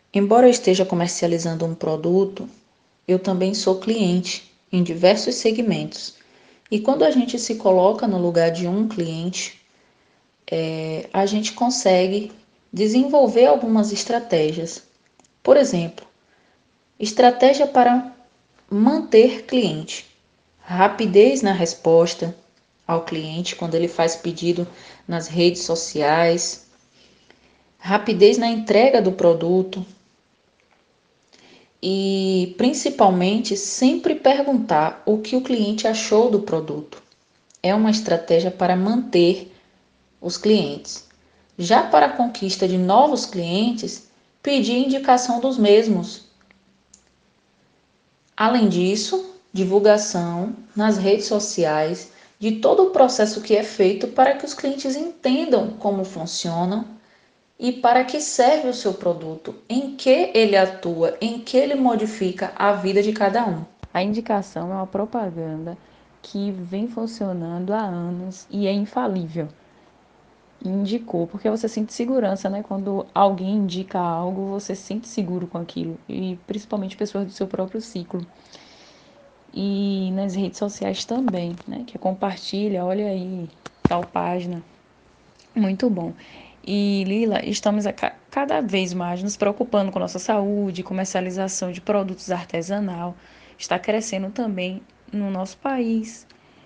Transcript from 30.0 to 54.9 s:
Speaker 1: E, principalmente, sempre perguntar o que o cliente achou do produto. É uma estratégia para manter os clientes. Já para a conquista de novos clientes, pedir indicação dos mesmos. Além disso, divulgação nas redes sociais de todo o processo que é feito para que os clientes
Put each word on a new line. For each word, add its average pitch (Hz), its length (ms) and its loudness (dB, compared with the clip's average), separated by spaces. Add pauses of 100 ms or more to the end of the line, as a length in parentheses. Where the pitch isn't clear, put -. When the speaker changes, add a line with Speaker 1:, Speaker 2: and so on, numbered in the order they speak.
Speaker 1:
E, 190 720 0
principalmente, 208 1040 2
sempre 311 560 0
perguntar 247 920 2
o 214 140 2
que 214 180 -4
o 254 60 0
cliente 220 440 -2
achou 220 440 2
do 208 100 2
produto. 151 640 -6 (600)
É 185 120 2
uma 220 160 4
estratégia 170 600 2
para 180 240 0
manter 190 800 2 (640)
os 175 200 -8
clientes. 175 680 0 (520)
Já 190 240 4
para 294 240 6
a 277 60 0
conquista 196 540 -2
de 185 120 2
novos 233 480 4
clientes, 185 840 -4 (340)
pedir 247 360 0
indicação 254 640 2
dos 254 180 0
mesmos. 208 640 4 (2000)
Além 226 320 4
disso, 190 680 0 (180)
divulgação 190 1040 2 (180)
nas 208 220 2
redes 196 300 2
sociais 165 840 -2 (280)
de 220 120 0
todo 226 320 4
o 381 60 2
processo 214 520 2
que 214 120 2
é 214 80 4
feito 202 460 0
para 269 260 4
que 277 120 -10
os - 80 -10
clientes 277 420 -4